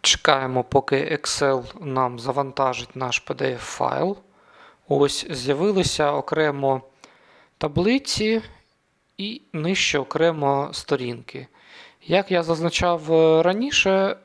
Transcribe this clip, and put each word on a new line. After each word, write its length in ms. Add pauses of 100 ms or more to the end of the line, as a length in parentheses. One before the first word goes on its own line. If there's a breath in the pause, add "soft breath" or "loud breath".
Чекаємо, 640
поки 320
Excel 880
нам 340
завантажить 800
наш 220
П 160
Д 180
Ф 100
файл. 540 (720 soft breath)
Ось 420
з'явилися 840
окремо 680 (760 soft breath)
таблиці 840 (760 loud breath)
і 240 (100)
нижче 460
окремо 760
сторінки. 720 (600 loud breath)
Як 240
я 120
зазначав, 680
е, 300
раніше, 840